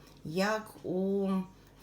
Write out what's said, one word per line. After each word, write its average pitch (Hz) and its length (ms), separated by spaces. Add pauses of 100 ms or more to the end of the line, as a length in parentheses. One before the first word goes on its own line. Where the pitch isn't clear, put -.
(240)
як 208 600
у 190 440 (540)